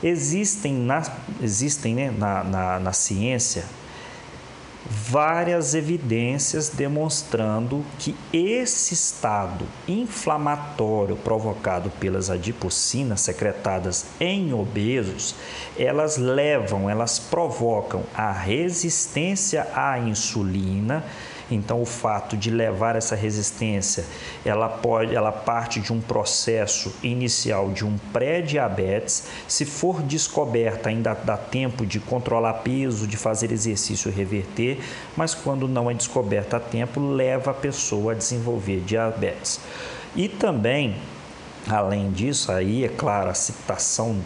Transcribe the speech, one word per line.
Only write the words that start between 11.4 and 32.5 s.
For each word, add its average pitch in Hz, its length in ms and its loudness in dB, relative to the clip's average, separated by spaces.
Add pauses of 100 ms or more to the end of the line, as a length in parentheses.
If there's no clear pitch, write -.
pelas 95 300 0
adipocinas 101 920 0
secretadas 92 840 0 (120)
em 180 360 0
obesos, 107 840 0 (420)
elas 143 380 2
levam, 127 720 2
elas 113 300 2
provocam 117 840 0 (120)
a 107 160 2
resistência 156 1400 0
à 135 240 2
insulina. 101 1040 0 (460)
Então, 117 320 0
o 120 40 2
fato 110 500 -2
de 110 160 0
levar 113 460 4
essa - 180 0
resistência, 104 880 0 (400)
ela 107 240 2
pode, 113 480 2
ela 107 160 2
parte 117 480 0
de 107 140 -2
um 113 80 0
processo 110 1000 2
inicial 117 680 0
de 98 140 -2
um 104 120 0 (140)
pré-diabetes. 120 1200 0 (180)
Se - 160 0
for 170 380 0
descoberta, 117 880 2
ainda 113 240 2
dá 107 240 0
tempo 127 480 -2
de 101 160 -2
controlar 117 540 2